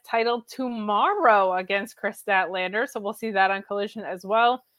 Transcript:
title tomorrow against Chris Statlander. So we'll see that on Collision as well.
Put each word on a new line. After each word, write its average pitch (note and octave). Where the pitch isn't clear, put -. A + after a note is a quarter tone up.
title A#3
tomorrow A3+
against G3
Chris -
Statlander. F#3+
So A3+
we'll G3+
see A3+
that F#3+
on G3
Collision G3+
as F3+
well. A#3